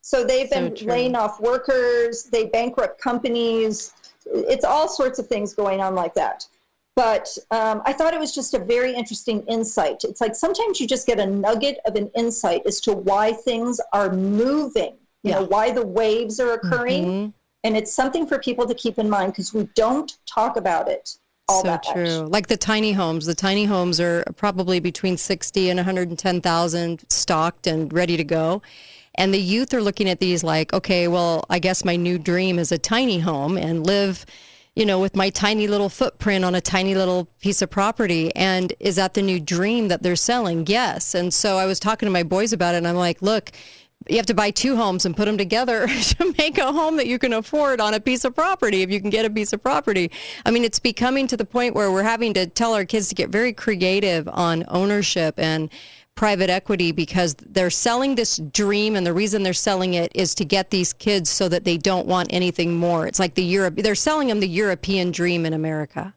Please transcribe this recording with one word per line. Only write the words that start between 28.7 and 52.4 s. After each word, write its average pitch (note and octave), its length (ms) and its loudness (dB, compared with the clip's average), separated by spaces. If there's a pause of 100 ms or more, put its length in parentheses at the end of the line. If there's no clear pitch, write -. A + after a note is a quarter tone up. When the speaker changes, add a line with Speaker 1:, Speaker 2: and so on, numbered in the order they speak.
Speaker 2:
And F#3+ 160 2
the G3 80 2
youth G3+ 360 0
are A#3+ 60 2
looking G3+ 280 0
at F3+ 100 0
these F3+ 240 2
like, D#3+ 300 0
"Okay, F3+ 340 2
well, E3+ 400 2
I F3+ 120 2
guess F#3 260 0
my F3 100 2
new F3 220 0
dream F3+ 400 0
is E3+ 140 0
a E3+ 80 0
tiny B3 400 0
home D#3+ 380 0
and E3 280 -2
live, G3 400 0 (500)
you G#3+ 120 2
know, F#3+ 120 2
with F#3+ 160 0
my G3 140 2
tiny G#3 380 2
little G3+ 220 2
footprint G3 540 0
on F3+ 120 2
a F3+ 60 2
tiny F#3+ 340 0
little F3+ 320 2 (120)
piece G3 220 0
of F#3 80 -2
property." G3 680 0
And F#3 440 0
is F#3+ 160 0
that F#3+ 180 0
the G3+ 80 2
new F#3+ 180 0
dream G3 500 0
that F3 120 0
they're F3+ 140 2
selling? F3 520 0
Yes. G#3 460 0
And F3+ 180 0
so G3 260 0
I F#3+ 100 2
was F#3+ 120 0
talking G#3+ 280 0
to G3+ 40 2
my F3+ 120 2
boys G3 300 0
about F3 200 0
it, F3 60 2
and E3+ 80 -2
I'm F3 80 0
like, F3 260 0
"Look, G#3 300 0 (580)
you G3+ 80 2
have A#3 80 0
to A#3 80 0
buy G#3 160 2
two B3+ 280 0
homes F#3+ 280 0
and F3 100 -2
put G#3 120 0
'em G#3+ 100 0
together A3 500 0
<laughs> B3 140 -2 (160)
to F4 220 0
make D4+ 180 2
a C4+ 140 2
home D#4+ 260 0
that C4+ 80 0
you A#3+ 140 -2
can B3 140 0
afford C4 460 0
on G#3+ 140 2
a G#3+ 60 0
piece B3 260 0
of B3 80 0
property, D4 480 0
if F#3 80 -2
you G3+ 100 0
can G3 120 -2
get A3 140 2
a A3 40 0
piece G#3+ 240 -2
of G#3 80 -6
property." A3+ 480 0 (340)
I - 60 2
mean, A#3 160 4
it's A3 140 0
becoming B3+ 480 0
to B3 100 -2
the G#3+ 80 -2
point A#3+ 300 0
where G3+ 160 2
we're F#3+ 100 2
having A3+ 320 0
to F#3 140 -2